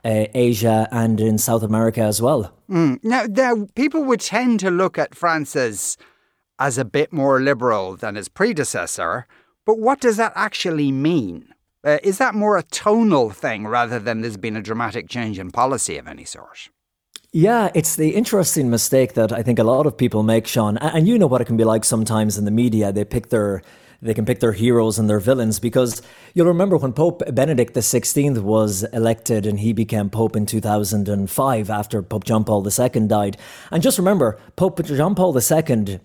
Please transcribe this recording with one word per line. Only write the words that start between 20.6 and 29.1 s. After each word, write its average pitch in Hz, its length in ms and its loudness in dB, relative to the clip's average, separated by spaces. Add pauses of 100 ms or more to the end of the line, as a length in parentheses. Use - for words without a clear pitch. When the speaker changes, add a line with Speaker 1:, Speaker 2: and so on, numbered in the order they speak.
Speaker 1:
A-, 160 180 -4
and 160 120 4
you 233 120 4
know 170 80 4
what 123 140 2
it 113 40 -2
can 113 120 -2
be 113 60 2
like 110 220 2
sometimes 110 540 0
in 104 60 0
the 104 60 0
media. 110 400 2
They 101 140 -2
pick - 240 -6
their, 101 320 0 (400)
they 113 140 -2
can 110 100 -2
pick 120 140 -2
their 113 140 2
heroes 113 440 2
and 110 100 2
their 107 120 2
villains, 113 400 0
because 120 420 0 (320)
you'll 170 140 4
remember 180 280 2
when 131 160 0
Pope 165 300 0 (140)
Benedict 131 400 2
the 120 80 0
sixteenth 131 560 0
was 104 420 2 (120)
elected 113 520 0